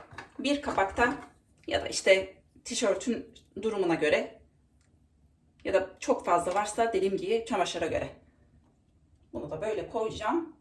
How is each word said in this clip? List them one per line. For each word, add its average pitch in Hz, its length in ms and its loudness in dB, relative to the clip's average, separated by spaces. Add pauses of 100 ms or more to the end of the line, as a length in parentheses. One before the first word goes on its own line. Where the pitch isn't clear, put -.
(400)
bir 285 220 0
kapakta 233 520 2 (540)
ya - 140 -2
da - 60 -8
işte - 500 4 (280)
tişörtün 220 680 -2 (280)
durumuna 196 340 0
göre 151 460 0 (1200)
ya 190 100 -6
da 190 160 4 (100)
çok - 260 0
fazla 180 300 2
varsa 226 380 0
dediğim 190 240 2
gibi 226 300 -2
çamaşıra 175 380 0
göre. 147 240 -2 (1200)
Bunu - 180 -10
da 156 100 -8
böyle 208 280 -4
koyacağım. 214 720 -2